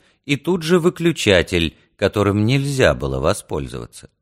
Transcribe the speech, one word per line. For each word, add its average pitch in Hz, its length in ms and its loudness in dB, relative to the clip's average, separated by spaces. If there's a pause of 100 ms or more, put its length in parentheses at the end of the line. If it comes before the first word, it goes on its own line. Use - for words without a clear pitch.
(260)
и 143 100 0
тут 175 260 -2
же 165 180 2
выключатель, 101 960 0 (200)
которым 101 500 0
нельзя 131 480 2
было 65 260 -6
воспользоваться. 67 920 -6 (100)